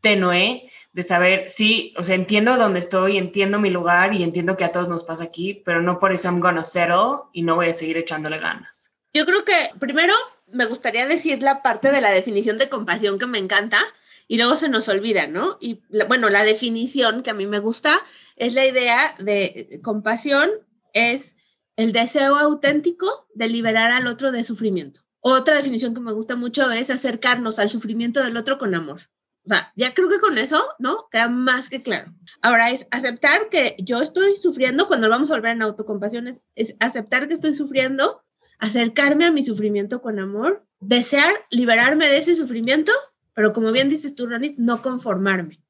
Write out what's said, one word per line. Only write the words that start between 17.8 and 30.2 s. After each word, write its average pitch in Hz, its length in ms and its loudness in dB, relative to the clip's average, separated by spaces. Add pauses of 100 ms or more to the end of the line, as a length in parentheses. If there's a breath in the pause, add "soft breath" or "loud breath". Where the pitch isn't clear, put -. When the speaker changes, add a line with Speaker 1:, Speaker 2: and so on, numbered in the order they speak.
Speaker 2:
es 240 180 -4
la 269 120 4
idea 254 520 2
de, 202 260 0
eh, - 380 -10
compasión 233 680 0 (420)
es 233 440 0 (400)
el 226 160 0
deseo 269 440 2
auténtico 302 1000 0
de 226 140 -2
liberar 226 440 0
al 254 160 0
otro 247 220 -2
de 233 140 -4
sufrimiento. 196 560 -4 (200)
Otra 262 360 4
definición 254 380 -2
que 247 60 -10
me 233 120 -8
gusta 220 240 -6
mucho 240 340 0
es 240 200 -2
acercarnos 247 680 -2
al 208 120 2
sufrimiento 233 520 -4
del 233 140 -2
otro 269 220 -4
con 214 160 -2
amor. 160 260 -6 (440)
O 185 40 -18
sea, - 260 0
ya 247 200 -2
creo 370 140 2
que 392 120 2